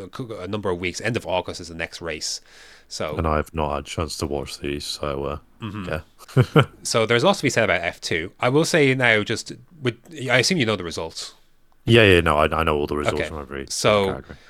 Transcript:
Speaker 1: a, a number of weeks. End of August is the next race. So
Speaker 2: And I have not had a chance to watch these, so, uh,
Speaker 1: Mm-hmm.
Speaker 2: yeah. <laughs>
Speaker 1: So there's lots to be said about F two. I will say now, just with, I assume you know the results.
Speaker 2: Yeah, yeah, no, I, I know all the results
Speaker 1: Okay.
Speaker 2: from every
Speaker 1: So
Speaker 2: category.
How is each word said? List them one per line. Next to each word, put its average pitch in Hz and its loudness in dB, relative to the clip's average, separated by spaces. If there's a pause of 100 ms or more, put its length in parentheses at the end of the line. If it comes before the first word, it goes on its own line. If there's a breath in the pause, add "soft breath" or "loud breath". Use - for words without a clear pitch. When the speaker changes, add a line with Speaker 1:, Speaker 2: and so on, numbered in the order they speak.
Speaker 1:
a, 104 -12
a 92 -8
number 101 -4
of 87 -2
weeks. 90 -4
End 113 -2
of 98 -4
August 90 -4
is 82 -12
the 85 -12
next 82 -10
race. 80 -6 (500 loud breath)
So 78 -6
Speaker 2:
And 80 0
I 76 2
have 76 -2
not 76 -2
had 71 -4
a 71 -12
chance 78 -6
to - -2
watch 69 -6
these, 71 -6
so, 71 -6
uh, 71 -6 (240)
Speaker 1:
Mm-hmm. 101 -10
Speaker 2:
yeah. - 2
<laughs> - -20
Speaker 1:
So 117 0
there's 117 2
lots 196 2
to - -4
be 135 0
said 113 2
about 90 2
F 85 -6
two. 85 -4 (100)
I 123 2
will 147 4
say 143 4
now, 117 4
just - -6 (300)
with, 151 -2 (340)
I 123 4
assume 180 2
you 120 2
know 107 2
the 90 -6
results. 82 -8 (500)
Speaker 2:
Yeah, 117 8
yeah, 90 8
no, 82 4
I, 78 4 (160)
I - 0
know 78 2
all 73 0
the 73 -4
results 73 -2
Speaker 1:
Okay. 76 -4
Speaker 2:
from 78 -10
every 69 -10
Speaker 1:
So 104 2
Speaker 2:
category. 69 -8 (140 loud breath)